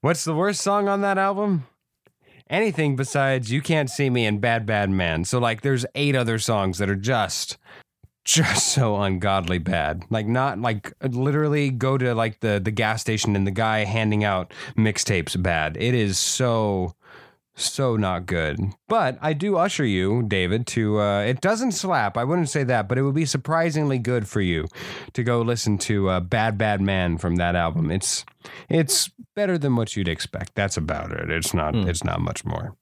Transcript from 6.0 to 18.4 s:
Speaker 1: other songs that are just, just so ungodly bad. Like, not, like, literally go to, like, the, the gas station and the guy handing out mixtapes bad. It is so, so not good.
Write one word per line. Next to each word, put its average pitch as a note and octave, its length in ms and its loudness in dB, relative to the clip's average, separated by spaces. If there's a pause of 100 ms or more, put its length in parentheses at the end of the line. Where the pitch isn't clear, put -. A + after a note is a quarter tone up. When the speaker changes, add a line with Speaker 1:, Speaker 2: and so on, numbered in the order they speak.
Speaker 1:
other A2+ 260 0
songs G2 400 0
that G2+ 100 0
are G2+ 80 2
just, A2 600 -2 (680)
just G2+ 420 2
so A2+ 340 2
ungodly F#2+ 580 0
bad. E2 500 0
Like, A2 180 0
not, A#2+ 320 0
like, A2 320 -4 (100)
literally C#3+ 680 0
go C3 280 0
to, B2+ 160 0
like, A2+ 280 -2
the, G#2 200 2
the G#2 100 0
gas A2 280 0
station G#2+ 380 0
and G2 100 2
the G2 40 0
guy A2 340 0
handing G#2+ 400 2
out F#2 280 -2 (240)
mixtapes G2+ 640 0
bad. D#2 360 0
It A#2+ 160 0
is G#2 240 0
so, G#2+ 760 0 (640)
so C3 380 0
not F#2 300 0
good. D#2+ 320 -2 (280)